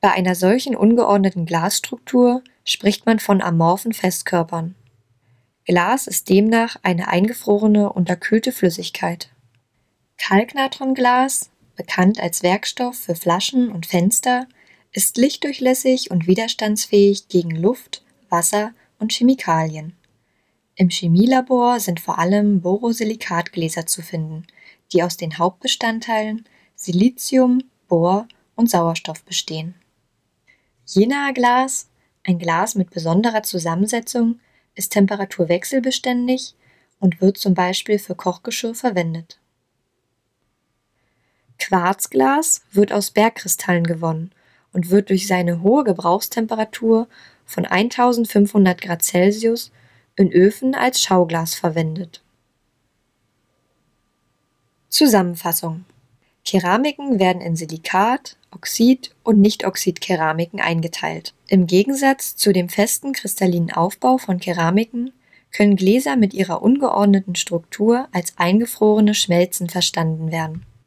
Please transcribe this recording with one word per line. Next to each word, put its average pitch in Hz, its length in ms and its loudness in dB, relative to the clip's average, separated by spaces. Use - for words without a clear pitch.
Bei 196 100 4
einer 180 220 0
solchen 208 420 0
ungeordneten 202 680 2
Glasstruktur 240 960 0
spricht - 400 -2
man 226 140 2
von 196 220 0
amorphen 175 520 0
Festkörpern. 170 840 -4
Glas 180 420 2
ist - 220 -8
demnach 220 520 2
eine 180 260 -2
eingefrorene, 208 880 2
unterkühlte 185 580 -2
Flüssigkeit. 170 760 -4
Kalknatronglas, 262 1300 0
bekannt 190 440 0
als 170 220 -6
Werkstoff 226 560 -2
für - 180 -6
Flaschen 214 560 -2
und 170 140 -10
Fenster, 247 600 0
ist - 260 -4
lichtdurchlässig 254 920 0
und 175 180 -2
widerstandsfähig 208 1000 2
gegen 170 240 0
Luft, 170 520 -4
Wasser 208 440 -2
und 220 160 -4
Chemikalien. 160 840 0
Im 185 140 4
Chemielabor 240 880 2
sind 170 200 -4
vor - 180 -6
allem 202 440 2
Borosilikatgläser 190 1200 -4
zu - 160 -6
finden, 160 460 -10
die 170 120 4
aus 175 120 -4
den 160 220 -8
Hauptbestandteilen 220 1080 -2
Silizium, 247 880 2
Bor 185 400 2
und 233 140 4
Sauerstoff 165 540 -2
bestehen. 165 520 -8
Jenaer 277 460 2
Glas, 254 540 0
ein 180 160 0
Glas 175 360 -2
mit 190 140 -2
besonderer 208 540 0
Zusammensetzung, 220 960 -2
ist - 180 -8
temperaturwechselbeständig 240 1600 -2
und 180 220 0
wird 196 160 2
zum 190 160 0
Beispiel 185 460 0
für 185 160 -10
Kochgeschirr 233 600 -6
verwendet. 170 640 -4
Quarzglas 262 1120 -2
wird 202 200 2
aus 208 200 -4
Bergkristallen 185 760 0
gewonnen 165 460 -4
und 175 160 -4
wird 202 200 2
durch 190 180 0
seine 175 340 -2
hohe 240 220 4
Gebrauchstemperatur 220 1200 0
von - 200 -6
eintausendfünfhundert 208 1160 2
Grad 170 220 -6
Celsius 214 680 0
in 190 160 4
Öfen 214 420 4
als 254 280 -2
Schauglas 165 540 0
verwendet. 165 680 -4
Zusammenfassung. 175 960 0
Keramiken 233 720 0
werden 180 220 2
in 165 140 -4
Silikat, 165 840 -4
Oxid - 720 0
und 220 160 4
Nicht-Oxid-Keramiken 170 1200 0
eingeteilt. 165 760 -4
Im 185 200 4
Gegensatz 269 680 0
zu - 160 0
dem 180 160 0
festen 214 460 -2
kristallinen 175 580 -2
Aufbau 226 460 0
von 190 220 -4
Keramiken 196 720 -2
können 208 240 4
Gläser 233 400 2
mit 214 180 2
ihrer 185 280 -4
ungeordneten 202 720 2
Struktur 220 760 -2
als 175 260 -6
eingefrorene 214 760 2
Schmelzen 180 560 0
verstanden 160 640 -4
werden. 160 340 -8